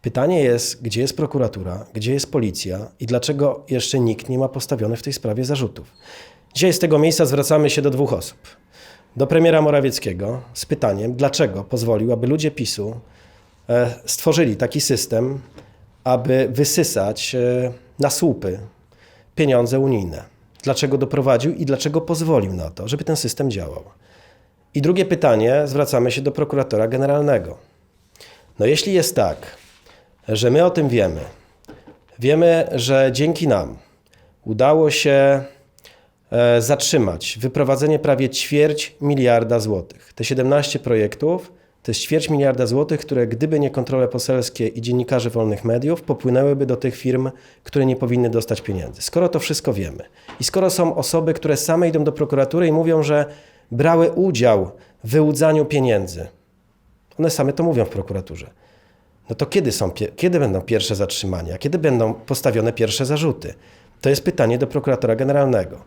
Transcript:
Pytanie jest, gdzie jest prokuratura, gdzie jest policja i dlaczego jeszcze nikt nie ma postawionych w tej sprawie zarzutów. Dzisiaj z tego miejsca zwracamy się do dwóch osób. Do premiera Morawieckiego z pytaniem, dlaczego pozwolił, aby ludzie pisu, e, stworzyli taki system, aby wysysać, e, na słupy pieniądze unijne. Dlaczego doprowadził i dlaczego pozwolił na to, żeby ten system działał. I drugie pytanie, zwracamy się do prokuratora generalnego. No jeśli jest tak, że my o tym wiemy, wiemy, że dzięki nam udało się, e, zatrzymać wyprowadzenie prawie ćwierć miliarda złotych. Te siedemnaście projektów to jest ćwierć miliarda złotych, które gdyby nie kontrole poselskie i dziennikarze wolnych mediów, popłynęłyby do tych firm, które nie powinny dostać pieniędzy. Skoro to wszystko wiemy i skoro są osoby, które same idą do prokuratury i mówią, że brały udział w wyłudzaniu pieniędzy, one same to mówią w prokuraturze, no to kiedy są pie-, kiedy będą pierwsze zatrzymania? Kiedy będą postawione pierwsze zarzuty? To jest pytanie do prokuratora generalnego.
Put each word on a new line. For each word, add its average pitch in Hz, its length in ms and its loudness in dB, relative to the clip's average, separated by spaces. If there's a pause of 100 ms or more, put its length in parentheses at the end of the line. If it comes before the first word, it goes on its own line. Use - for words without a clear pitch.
Pytanie 151 420 0
jest, 120 400 0
gdzie 113 180 -4
jest 135 160 -2
prokuratura, 107 760 -4
gdzie 113 200 -2
jest 139 180 -4
policja 101 480 -4 (200)
i 123 60 -8
dlaczego 131 640 -2
jeszcze 127 300 -2
nikt 113 300 0
nie 127 80 -2
ma 131 120 0
postawionych 113 500 -4
w - 40 -16
tej 143 100 -6
sprawie 120 320 -4
zarzutów. 131 480 -6 (600)
Dzisiaj 185 200 2
z 185 60 0
tego 156 200 2
miejsca 156 260 4
zwracamy 143 440 2
się 147 120 0
do 143 80 2
dwóch 131 240 0
osób. - 260 -8 (760)
Do 139 100 0
premiera 165 340 4
Morawieckiego 123 800 0 (120)
z - 120 -10
pytaniem, 120 500 -2
dlaczego 131 480 0
pozwolił, 113 500 0
aby 117 140 -2
ludzie 151 240 0
pisu, 113 480 -6 (720)
e, 120 240 2 (120)
stworzyli 151 500 0
taki 127 260 -2
system, 127 580 -2 (640)
aby 127 480 2
wysysać, 117 840 -2
e, 123 360 0 (280)
na 143 100 2
słupy 104 500 -2 (760)
pieniądze 131 440 2
unijne. 101 440 -2 (400)
Dlaczego 135 340 0
doprowadził 135 560 0
i 113 120 -4
dlaczego 147 360 -2
pozwolił 160 520 0
na 80 160 -6
to, 95 180 -12
żeby 147 160 -4
ten 156 120 -2
system 135 360 -2
działał. 87 320 -8 (920)
I 143 80 0
drugie 180 240 2
pytanie, 131 600 2
zwracamy 135 460 0
się 139 100 -4
do 139 100 -2
prokuratora 131 560 -2
generalnego. 135 720 0 (1000)
No 107 60 2
jeśli 151 280 2
jest 175 220 0
tak, 95 220 0 (920)
że 110 240 2
my 160 140 4
o 180 40 4
tym 160 200 0
wiemy, 90 320 0 (1000)
wiemy, 160 520 4
że 135 420 2
dzięki 151 340 0
nam 80 300 0 (680)
udało 143 440 4
się, 139 540 4 (880)
e, 120 300 4
zatrzymać 113 800 0
wyprowadzenie 139 580 0
prawie 139 300 0
ćwierć 151 720 0
miliarda 120 580 2
złotych. 104 540 -6
Te 113 100 -8
siedemnaście 135 560 0
projektów 127 720 -2 (320)
to 117 80 -6
jest - 100 -4
ćwierć 160 280 -2
miliarda 135 360 2
złotych, 147 340 0
które 123 280 0
gdyby 151 320 0
nie 139 100 2
kontrole 131 380 0
poselskie 123 600 -2
i 113 140 -6
dziennikarze 120 480 0
wolnych 110 360 -2
mediów, 139 360 0
popłynęłyby 135 640 0
do 127 120 -2
tych 123 180 -4
firm, 131 360 -2 (320)
które 135 220 0
nie 131 100 2
powinny 123 340 0
dostać 110 320 -2
pieniędzy. 82 400 -8
Skoro 175 280 0
to 160 100 -2
wszystko 131 340 -4
wiemy 87 300 -6 (360)
i 127 40 -4
skoro 190 260 0
są 170 260 0
osoby, 160 380 0
które 151 240 -2
same 170 300 2
idą 156 160 0
do 143 80 0
prokuratury 147 560 0
i 156 40 2
mówią, 160 320 2
że 147 220 2 (460)
brały 165 400 4
udział 120 600 2 (320)
w 113 60 -10
wyłudzaniu 151 560 4
pieniędzy, 104 600 0 (920)
one 160 100 2
same 139 240 0
to 165 100 -2
mówią 131 220 2
w - 40 -10
prokuraturze, 92 600 -10 (800)
no 117 60 -6
to 147 100 -4
kiedy 175 260 0
są 92 200 -4
pie-, - 240 -8
kiedy 175 240 0
będą 95 220 0
pierwsze 107 340 -2
zatrzymania? 92 600 -4
Kiedy 151 200 -4
będą 123 360 2
postawione 117 600 -2
pierwsze 113 320 0
zarzuty? 147 480 -2 (480)
To 135 80 2
jest 139 140 0
pytanie 120 340 0
do 131 100 0
prokuratora 127 480 0
generalnego. 131 720 0